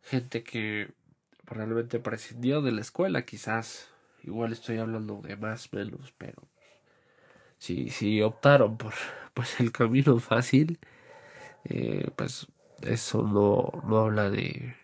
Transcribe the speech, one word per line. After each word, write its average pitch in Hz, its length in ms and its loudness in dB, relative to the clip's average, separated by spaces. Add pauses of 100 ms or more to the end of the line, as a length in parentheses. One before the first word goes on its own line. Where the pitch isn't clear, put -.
Gente 120 400 -4
que 107 480 -4 (540)
realmente 117 540 -4
prescindió 120 640 -2
de 135 100 0
la 110 100 -2
escuela, 170 440 -2
quizás. - 640 -6 (340)
Igual 113 280 -4
estoy 113 280 -6
hablando 110 420 -6
de 101 140 -12
más 107 360 -8
o 98 60 -6
menos, 101 400 -10
pero - 260 -16 (1160)
si, 87 300 -4
si 107 320 2
optaron 113 560 6
por, 113 160 -10 (400)
pues, - 260 -6
el 117 120 2
camino 123 480 4
fácil, 135 600 2 (840)
eh, 50 520 -2
pues - 320 -6 (340)
eso 113 420 0
no, 101 480 4 (160)
no 110 100 4
habla 107 320 2
de 123 540 -4